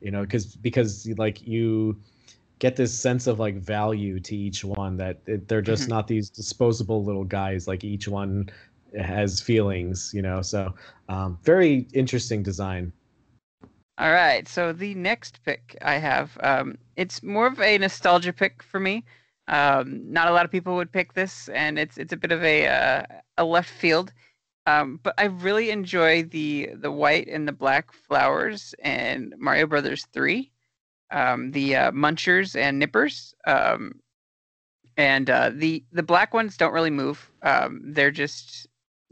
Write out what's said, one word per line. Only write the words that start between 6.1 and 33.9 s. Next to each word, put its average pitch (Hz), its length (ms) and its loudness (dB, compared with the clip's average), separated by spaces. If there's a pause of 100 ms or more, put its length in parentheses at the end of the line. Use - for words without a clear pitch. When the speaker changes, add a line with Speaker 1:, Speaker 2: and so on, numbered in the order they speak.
Speaker 1:
disposable 110 760 0
little 98 200 -4
guys. 95 440 -4
Like, 95 160 -4
each 104 240 -6
one 98 400 -2 (500)
has 98 420 -2
feelings, 92 720 0
you 101 80 -4
know, 95 220 -2
so, 95 320 -4 (340)
um, 92 360 -6
very 156 500 4
interesting 120 480 0
design. 95 500 -6 (1040)
Speaker 2:
All 156 160 2
right, 147 340 4
so 175 280 -2
the 202 200 -8
next 190 500 -6
pick - 360 -8
I 147 140 0
have, 139 480 0
um, 135 340 0 (200)
it's 180 260 -6
more 208 240 0
of 254 120 -2
a 208 200 4
nostalgia 180 560 2
pick - 280 -2
for - 160 -8
me. 190 240 -2 (460)
Um, 139 640 2
not 165 160 2
a 170 40 4
lot 175 120 6
of 170 60 -4
people 180 260 -2
would 175 160 -4
pick 185 220 -4
this, - 340 -6
and 151 300 -2
it's, 156 180 -4
it's 165 160 -10
a 170 60 -6
bit 175 140 -4
of 170 120 0
a, 151 220 4
uh, 131 400 2 (320)
a 170 80 2
left 170 240 2
field. 175 420 2 (540)
Um, 147 360 2
but - 140 -2
I 202 80 2
really 202 460 0
enjoy 175 540 2
the, 151 500 -4
the 143 180 -6
white 151 360 2
and 151 200 -4
the 147 40 -4
black 135 400 0
flowers 143 840 0 (100)
in 131 540 -4
Mario 143 280 2
Brothers 143 460 -2
three, 160 400 -2 (580)
um, 127 420 -2
the, 139 240 0
uh, 131 160 2
Munchers 165 680 0
and 139 180 0
Nippers. 220 560 -2 (120)
Um, 117 540 0 (1000)